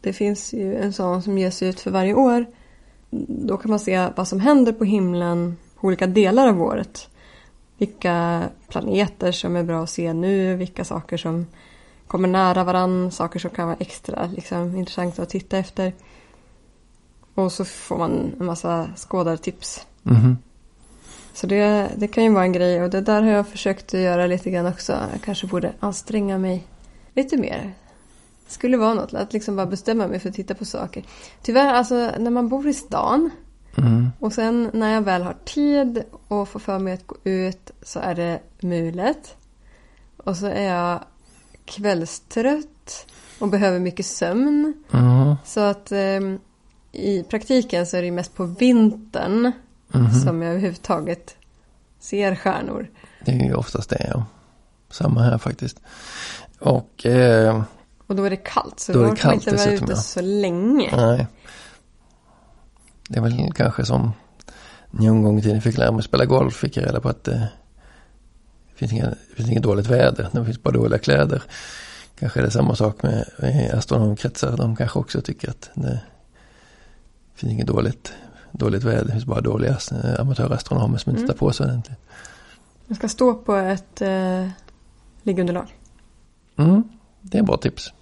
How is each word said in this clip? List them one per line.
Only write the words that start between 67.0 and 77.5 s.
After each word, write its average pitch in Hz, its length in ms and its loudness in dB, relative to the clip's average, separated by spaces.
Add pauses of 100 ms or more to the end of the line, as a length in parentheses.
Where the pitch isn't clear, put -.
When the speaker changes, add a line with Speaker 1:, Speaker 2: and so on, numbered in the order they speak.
Speaker 2:
på 127 80 -2
att, - 180 -6
eh, 120 120 -2
det - 1400 -12
finns 117 180 -4
inga, 117 160 0
det - 260 -12
finns 117 140 -2
inget 117 140 2
dåligt 104 240 2
väder, 123 440 4
det - 140 -2
finns 117 180 -4
bara - 100 2
dåliga - 260 2
kläder. - 440 2 (760)
Kanske - 200 -4
är 123 40 2
det 117 80 0
samma - 240 2
sak 107 280 -2
med, 113 220 0 (180)
i 127 280 2
astronomkretsar, 120 840 0
de 113 180 0
kanske 123 240 -2
också 127 220 -4
tycker - 280 -8
att - 240 -16
det 123 260 -4 (1400)
finns - 180 -6